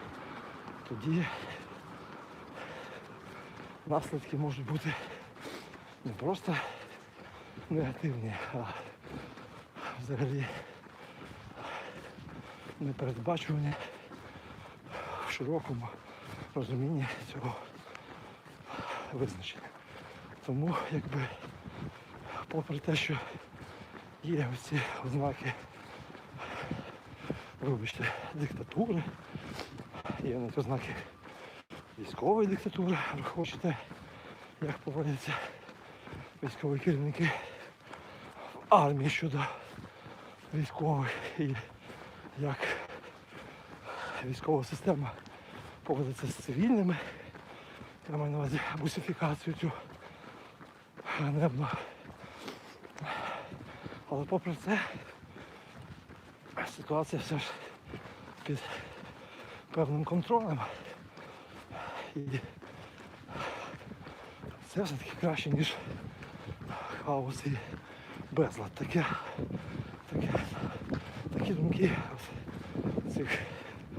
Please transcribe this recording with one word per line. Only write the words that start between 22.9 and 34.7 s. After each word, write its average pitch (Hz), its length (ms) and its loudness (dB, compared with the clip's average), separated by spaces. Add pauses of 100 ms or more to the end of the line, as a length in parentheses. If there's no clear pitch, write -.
що 143 220 4 (1040)
є 147 300 6
оці 135 280 2 (240)
ознаки, 135 480 2 (2000)
вибачте, 120 420 2 (300)
диктатури, 170 720 2 (1200)
є 131 120 4
навіть 120 220 0
ознаки - 380 2 (1040)
військової 196 480 6
диктатури, 190 500 4 (180)
ви 147 80 0
хочете, - 540 2 (840)
як 147 160 0